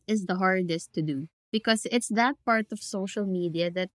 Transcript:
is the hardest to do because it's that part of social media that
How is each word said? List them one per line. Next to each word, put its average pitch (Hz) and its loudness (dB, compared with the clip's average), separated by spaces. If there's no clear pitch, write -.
is 214 2
the 185 0
hardest 185 2
to 165 0
do 151 -2
because 220 2
it's 240 0
that 233 2
part 226 2
of 214 -8
social 202 -4
media 175 0
that 185 -4